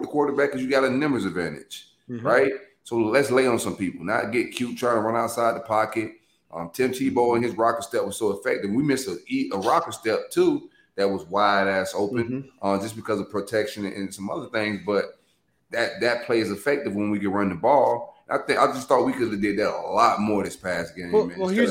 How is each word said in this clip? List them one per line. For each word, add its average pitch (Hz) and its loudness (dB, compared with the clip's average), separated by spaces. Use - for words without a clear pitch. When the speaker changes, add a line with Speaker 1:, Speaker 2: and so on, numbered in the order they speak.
Speaker 1:
with - -4
the - -10
quarterback 143 2
'cause 131 -6
you 127 -4
got 135 4
a 135 2
numbers 131 0
advantage, 82 -6
Speaker 2:
Mm-hmm. 117 -6
Speaker 1:
right? 131 4
So 117 -4
let's 113 2
lay 131 4
on 117 4
some 98 -4
people, 87 -4
not 110 -2
get 120 -2
cute 120 -4
trying 120 2
to 110 2
run 110 0
outside 117 0
the 101 -8
pocket. 107 -2
Um, 85 -8
Tim 127 2
Tebow 127 2
and 120 2
his 107 -2
rocket 117 2
step 107 -2
was 98 -6
so 107 0
effective. 101 -2
We 120 0
missed 139 0
a, 87 -6
a 98 -2
rocket 120 0
step 107 -2
too 165 2
that 98 2
was 95 -2
wide 98 2
ass 95 0
open, 117 0
Speaker 2:
Mm-hmm. 131 -6
Speaker 1:
uh, 98 2
just 110 -6
because 107 -2
of 95 -8
protection 104 -2
and, 95 -6
and 95 -8
some 98 -10
other 139 -8
things. 107 -2
But - -2
that, 110 -2
that 117 0
play 117 2
is 101 0
effective 117 -2
when 104 -2
we 104 0
can 98 0
run 98 0
the 90 -4
ball. 120 2
I 139 0
think, - 0
I 139 6
just 127 -6
thought 123 6
we 131 2
could 113 0
have 101 -2
did 104 0
that 101 2
a 85 -6
lot 104 4
more 104 2
this 85 -6
past 87 -4
game, 90 -8
Speaker 3:
Well, 208 4
Speaker 1:
man. 180 -10
Speaker 3:
well, 185 -2
Speaker 1:
Instead 208 2
Speaker 3:
here's 226 4